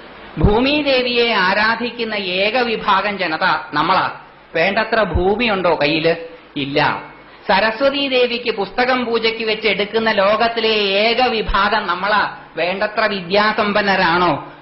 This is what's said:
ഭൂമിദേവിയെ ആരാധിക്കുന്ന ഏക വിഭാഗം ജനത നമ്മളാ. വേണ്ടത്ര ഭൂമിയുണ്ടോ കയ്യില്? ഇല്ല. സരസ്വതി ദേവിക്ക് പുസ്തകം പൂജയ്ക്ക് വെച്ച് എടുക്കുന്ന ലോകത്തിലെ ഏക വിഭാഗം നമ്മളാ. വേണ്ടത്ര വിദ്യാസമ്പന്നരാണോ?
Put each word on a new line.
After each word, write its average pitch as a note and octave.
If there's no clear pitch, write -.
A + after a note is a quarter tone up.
ഭൂമിദേവിയെ B3
ആരാധിക്കുന്ന A3
ഏക G3
വിഭാഗം G#3
ജനത E3+
നമ്മളാ. D3+
വേണ്ടത്ര G#3
ഭൂമിയുണ്ടോ F#3
കയ്യില്? D#3+
ഇല്ല. C#3
സരസ്വതി C4+
ദേവിക്ക് A#3+
പുസ്തകം B3
പൂജയ്ക്ക് A3+
വെച്ച് G#3+
എടുക്കുന്ന G#3
ലോകത്തിലെ A3
ഏക G#3+
വിഭാഗം G#3
നമ്മളാ. F#3+
വേണ്ടത്ര F#3+
വിദ്യാസമ്പന്നരാണോ? G3